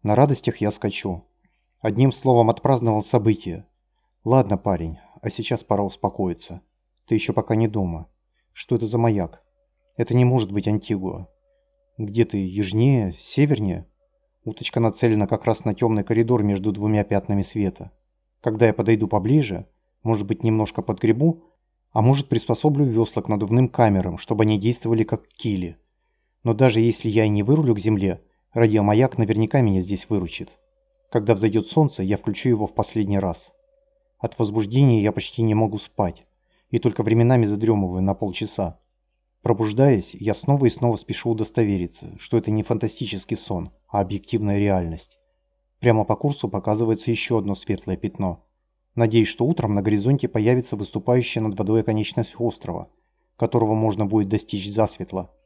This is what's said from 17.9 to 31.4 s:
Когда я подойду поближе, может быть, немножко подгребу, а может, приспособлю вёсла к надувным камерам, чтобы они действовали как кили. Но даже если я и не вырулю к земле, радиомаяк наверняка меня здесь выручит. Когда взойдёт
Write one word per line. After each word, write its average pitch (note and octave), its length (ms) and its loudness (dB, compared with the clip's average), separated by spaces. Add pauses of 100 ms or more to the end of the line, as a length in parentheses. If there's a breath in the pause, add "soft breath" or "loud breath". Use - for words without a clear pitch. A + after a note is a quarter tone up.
Когда A2+ 260 2
я G#2 60 4
подойду G#2+ 340 0
поближе, G#2 600 0 (360)
может G#2+ 240 -2
быть, G#2+ 160 -6
немножко A2 380 0
подгребу, A#2 640 0 (480 soft breath)
а A2 100 0
может, C3+ 280 2
приспособлю C#3 560 0
вёсла A2 360 0
к - 80 -10
надувным G#2+ 400 2
камерам, F#2+ 480 2
чтобы A2 260 -2
они G#2+ 160 2
действовали A2+ 440 -2
как - 240 -4
кили. F#2 500 -6 (680)
Но A#2 100 0
даже A2+ 280 4
если A#2 260 0
я A2 180 4
и G#2+ 40 2
не G#2 120 2
вырулю C3+ 320 2
к G#2 60 0
земле, F#2+ 420 0 (320)
радиомаяк A2 640 2
наверняка A2 440 2
меня G2 200 2
здесь F#2 280 -6
выручит. F2+ 400 -4 (600)
Когда A2 260 2
взойдёт G#2 320 0